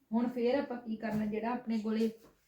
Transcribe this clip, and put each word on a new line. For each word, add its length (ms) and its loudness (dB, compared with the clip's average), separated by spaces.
ਹੁਣ 180 2
ਫੇਰ 260 2
ਆਪਾਂ 240 0
ਕੀ 180 -6
ਕਰਨਾ, 280 -2
ਜਿਹੜਾ 260 -2
ਆਪਣੇ 280 -2
ਕੋਲੇ 300 2